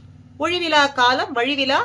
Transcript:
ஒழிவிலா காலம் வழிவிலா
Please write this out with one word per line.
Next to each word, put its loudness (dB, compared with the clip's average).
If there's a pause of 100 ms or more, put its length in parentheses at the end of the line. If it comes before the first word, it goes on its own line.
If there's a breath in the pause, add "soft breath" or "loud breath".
(400)
ஒழிவிலா 0 (100)
காலம் 0
வழிவிலா 0